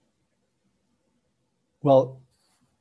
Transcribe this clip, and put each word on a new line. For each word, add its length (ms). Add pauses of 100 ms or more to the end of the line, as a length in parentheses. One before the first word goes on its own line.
(1800)
Well, 400 (600)